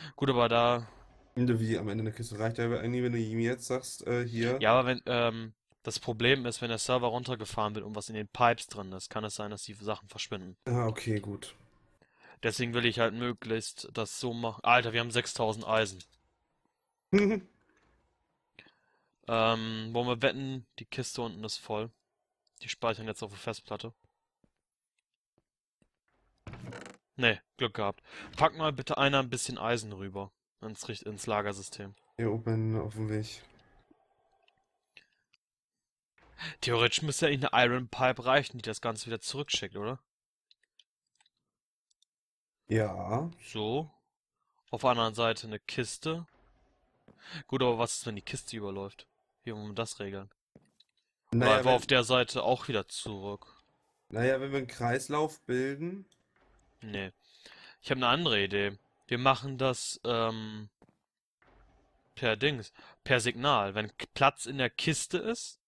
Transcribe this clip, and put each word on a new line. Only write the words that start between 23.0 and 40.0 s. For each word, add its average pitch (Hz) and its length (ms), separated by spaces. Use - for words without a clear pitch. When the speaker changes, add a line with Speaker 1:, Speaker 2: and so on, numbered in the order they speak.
Speaker 1:
jetzt 107 140
auf 104 100
der 98 60
Festplatte. 113 540
Nee, 117 240
Glück 117 160
gehabt. 101 280
Pack 156 180
mal 156 160
bitte 135 260
einer 139 220
ein 131 100
bisschen - 280
Eisen 110 340
rüber. 98 400
Ins 110 260
Richt-, - 160
ins 104 240
Lagersystem. 101 680
Speaker 2:
Hier 113 140
oben 113 480
auf 107 140
dem 110 160
Weg. 107 340
Speaker 1:
Theoretisch 120 400
müsste 151 280
ja 139 200
eine 123 160
Iron 123 240
Pipe 127 360
reichen, 131 320
die 113 60
das 110 180
Ganze 113 260
wieder 113 120
zurückschickt, - 560
oder? 107 240